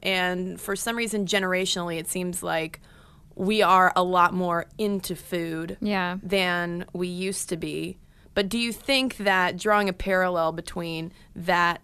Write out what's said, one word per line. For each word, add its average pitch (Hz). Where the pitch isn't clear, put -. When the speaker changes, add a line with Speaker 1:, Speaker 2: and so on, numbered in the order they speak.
Speaker 1:
And 180
for 196
some 233
reason, 214
generationally, 185
it 165
seems 180
like 165
we 208
are 185
a 185
lot 180
more 175
into 202
food 170
Speaker 2:
Yeah. 190
Speaker 1:
than 175
we 180
used 185
to 175
be. 160
But 202
do 226
you 233
think 262
that 185
drawing 208
a 185
parallel 180
between 165
that 175